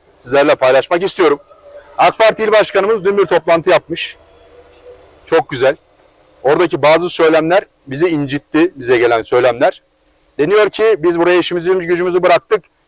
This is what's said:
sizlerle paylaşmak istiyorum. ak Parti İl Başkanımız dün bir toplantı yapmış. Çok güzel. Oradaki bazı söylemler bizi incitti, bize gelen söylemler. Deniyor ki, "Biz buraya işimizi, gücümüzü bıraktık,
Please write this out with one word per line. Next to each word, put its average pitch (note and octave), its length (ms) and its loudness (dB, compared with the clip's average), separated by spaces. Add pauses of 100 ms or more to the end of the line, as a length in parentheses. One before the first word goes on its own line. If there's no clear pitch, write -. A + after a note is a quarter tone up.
(200)
sizlerle C#3 360 0
paylaşmak C3 480 0
istiyorum. E3+ 360 0 (580)
ak F3 200 2
Parti A3 260 0
İl G#3+ 80 -2
Başkanımız G3+ 540 0
dün G3+ 120 0
bir G3 80 2
toplantı E3+ 440 0
yapmış. - 480 -2 (1080)
Çok D#3 240 0
güzel. C3+ 260 -2 (680)
Oradaki D#3 380 0
bazı E3 280 2
söylemler D#3+ 560 0 (220)
bizi C#3 200 -2
incitti, D3+ 680 -2
bize B2+ 220 0
gelen A#2 240 2
söylemler. B2 600 0 (580)
Deniyor G3 300 2
ki, A3 300 0
"Biz E3+ 200 -2
buraya F3 200 2
işimizi, F3 340 -4
gücümüzü F3 500 -2
bıraktık, F3 400 0 (240)